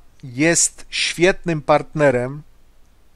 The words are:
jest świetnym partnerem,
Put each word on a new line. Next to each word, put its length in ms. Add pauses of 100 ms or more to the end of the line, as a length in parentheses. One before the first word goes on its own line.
(220)
jest 680
świetnym 720
partnerem, 800 (720)